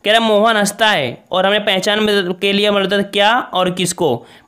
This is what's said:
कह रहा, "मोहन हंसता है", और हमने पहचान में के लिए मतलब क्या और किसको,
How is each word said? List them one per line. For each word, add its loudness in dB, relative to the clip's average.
कह 0
रहा, 4
"मोहन 2
हंसता 0
है", -2
और 0
हमने 2
पहचान 0
में 0
के -2
लिए 0
मतलब 0
क्या 0
और -2
किसको, -2